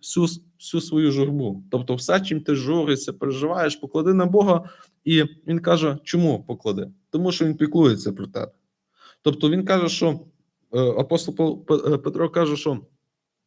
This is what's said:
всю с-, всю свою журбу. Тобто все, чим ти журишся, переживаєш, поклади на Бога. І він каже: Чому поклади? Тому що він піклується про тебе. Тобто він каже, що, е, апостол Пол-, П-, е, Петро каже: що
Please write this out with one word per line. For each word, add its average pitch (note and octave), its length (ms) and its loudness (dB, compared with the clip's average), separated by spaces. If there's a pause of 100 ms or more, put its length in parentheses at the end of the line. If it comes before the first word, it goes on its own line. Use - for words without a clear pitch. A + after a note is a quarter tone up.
всю E3+ 260 0
с-, - 140 -8 (180)
всю - 220 -6
свою D#3 300 2
журбу. C#3 600 -2
Тобто B2 240 -2
все, F3 260 2
чим E3 200 -4
ти D3+ 140 0
журишся, C#3 580 0
переживаєш, D3 640 -2
поклади E3 380 0
на F#3 120 4
Бога. F3+ 440 4 (340)
І D#3+ 200 4 (240)
він E3+ 120 0
каже: D#3+ 440 2
Чому D#3+ 400 2
поклади? G2+ 440 -4 (220)
Тому F3 220 0
що F3 140 0
він D#3 120 0
піклується D3 540 4
про F#2+ 160 -10
тебе. - 240 -8 (720)
Тобто D3 280 0
він F#3 160 -2
каже, F#3 240 0
що, D#3+ 300 0 (540)
е, B2 60 0
апостол B2+ 560 0
Пол-, D#3+ 300 -2
П-, D3+ 280 2
е, C#3 40 2
Петро D#3 320 -2
каже: D3+ 280 0
що C#3+ 220 -4 (680)